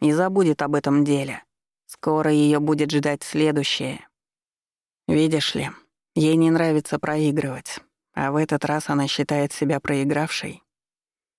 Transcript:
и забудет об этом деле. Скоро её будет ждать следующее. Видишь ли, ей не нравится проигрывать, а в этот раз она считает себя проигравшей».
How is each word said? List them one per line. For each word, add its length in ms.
и 120
забудет 480
об 140
этом 300
деле. 400
Скоро 460
её 280
будет 300
ждать 320
следующее. 840
Видишь 460
ли, 160
ей 220
не 140
нравится 480
проигрывать, 840
а 200
в 40
этот 280
раз 260
она 160
считает 460
себя 260
проигравшей». 840